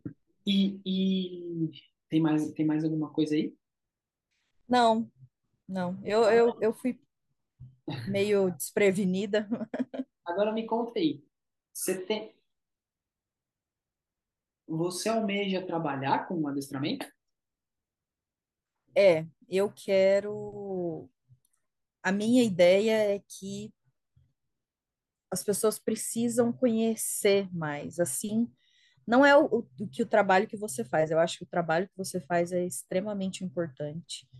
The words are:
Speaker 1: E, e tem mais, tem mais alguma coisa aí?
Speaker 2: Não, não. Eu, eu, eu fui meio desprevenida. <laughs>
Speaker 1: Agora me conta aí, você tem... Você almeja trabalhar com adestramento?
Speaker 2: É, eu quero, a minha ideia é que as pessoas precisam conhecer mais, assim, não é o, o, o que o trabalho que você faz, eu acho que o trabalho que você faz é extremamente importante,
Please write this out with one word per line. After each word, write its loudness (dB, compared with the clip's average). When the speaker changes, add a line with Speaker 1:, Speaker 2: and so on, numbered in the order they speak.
Speaker 1:
E, 2
e -2
tem 2
mais, 0
tem -4
mais 0
alguma -2
coisa 0
aí? -2
Speaker 2:
Não, 4
não. -6
Eu, 2
eu, 4
eu 2
fui -6
meio 2
desprevenida. 0
<laughs> -6
Speaker 1:
Agora 0
me -4
conta -4
aí, 0
você -4
tem... -6
Você -4
almeja -2
trabalhar -2
com -4
adestramento? -6
Speaker 2:
É, 6
eu 0
quero, 0
a 0
minha 4
ideia 4
é -8
que -14
as -6
pessoas 0
precisam -2
conhecer 0
mais, -6
assim, -2
não 6
é 8
o, 8
o, -2
o -6
que -4
o -2
trabalho 4
que -12
você -8
faz, 0
eu 2
acho 0
que -14
o -16
trabalho -2
que -20
você -6
faz -2
é 0
extremamente -6
importante, -8